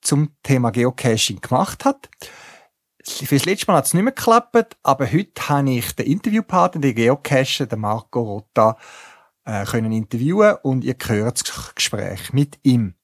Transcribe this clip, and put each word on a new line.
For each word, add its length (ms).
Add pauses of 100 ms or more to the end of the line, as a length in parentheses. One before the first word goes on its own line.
zum 400
Thema 280
Geocaching 680
gemacht 460
hat. 240 (920)
Fürs 440
letzte 220
Mal 100
hat's 160
nicht 80
mehr 100
geklappt, 680
aber 280
heute 380
habe 220
ich 220
den 120
Interviewpartner, 760
den 120
Geocacher, 720
den 160
Marco 400
Rotta, 560 (680)
äh, 180
können 280
interviewen 680
und 220
ihr 120 (100)
hört 340
das 340
Gespräch 600
mit 300
ihm. 400